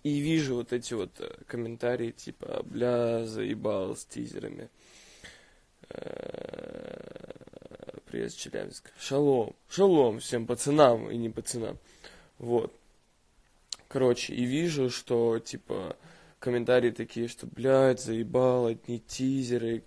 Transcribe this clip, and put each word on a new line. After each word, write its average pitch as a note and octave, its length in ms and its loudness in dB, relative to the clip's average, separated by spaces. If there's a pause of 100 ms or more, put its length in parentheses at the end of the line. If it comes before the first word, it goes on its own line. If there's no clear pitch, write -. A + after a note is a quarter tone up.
и D3 160 0
вижу D3+ 340 2
вот A#2+ 180 -4
эти B2 220 -4
вот, G2+ 240 -4
э, - 160 -10 (120)
комментарии, A#2 680 -2
типа, - 520 -8
«Бля, A#2 640 0
заебал G#2+ 680 -2
с - 120 -12
тизерами». - 640 -10 (1200)
Э, - 2250 -12
привет, A1+ 280 -6
Челябинск. - 640 -10
Шалом. C3+ 560 2 (140)
Шалом D3 520 6
всем A#2 260 -4
пацанам B2 640 6
и A#2 80 -4
не A#2 100 -2
пацанам. A2 480 -6 (640)
Вот. A#2 360 0 (1120)
Короче, B2+ 440 2
и B2 120 -2
вижу, C#3+ 440 0
что, A#2 520 0
типа, - 560 -8 (420)
комментарии A#2+ 520 4
такие, A#2 360 -6
что, A#2+ 200 -12
«Блядь, C3 540 4
заебал, B2 680 2
одни A#2 320 -4
тизеры, A#2+ 880 -2